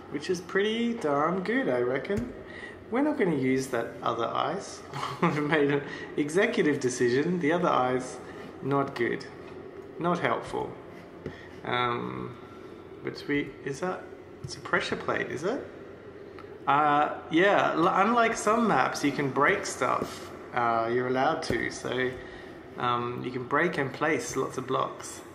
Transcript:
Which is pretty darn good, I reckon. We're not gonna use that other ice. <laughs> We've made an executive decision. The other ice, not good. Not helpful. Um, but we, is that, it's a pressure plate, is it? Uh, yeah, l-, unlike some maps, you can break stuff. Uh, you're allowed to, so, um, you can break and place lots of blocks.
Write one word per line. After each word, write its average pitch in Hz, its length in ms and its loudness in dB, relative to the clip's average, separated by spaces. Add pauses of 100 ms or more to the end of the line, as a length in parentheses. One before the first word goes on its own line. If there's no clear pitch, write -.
Which 147 220 -6
is 175 100 -2
pretty 226 540 2
darn 156 480 2
good, 226 260 0
I 127 120 2
reckon. 143 520 -2 (560)
We're 240 140 2
not 294 140 2
gonna 180 200 4
use 131 300 2
that 117 200 0 (160)
other 117 240 0
ice. 139 540 -2 (200)
<laughs> - 200 -6
We've 147 200 4
made 147 300 4
an 143 100 2 (360)
executive 151 640 2
decision. 131 580 2
The 156 140 2
other 180 160 2
ice, 127 480 2 (440)
not 139 340 0
good. 117 300 -2 (720)
Not 170 220 0
helpful. - 500 -2 (960)
Um, 123 720 -2 (680)
but 131 280 -6
we, 143 200 0 (140)
is 139 160 -6
that, 185 220 -4 (420)
it's - 140 -10
a - 20 -12
pressure - 380 0
plate, 113 340 -2
is 131 140 -4
it? 254 200 -2 (1000)
Uh, 147 460 6 (180)
yeah, 160 440 6
l-, 165 120 4
unlike 226 480 4
some 226 320 4
maps, 139 380 4
you 143 80 4
can 143 160 0
break 143 360 4
stuff. - 640 -2 (240)
Uh, 117 380 2
you're 123 160 2
allowed 135 360 2
to, 120 280 0
so, 127 400 -2 (640)
um, 120 460 0
you 131 80 -6
can 123 140 -6
break 156 320 2
and 135 160 0
place 151 420 0
lots 135 220 -2
of 127 100 -4
blocks. - 540 -2 (120)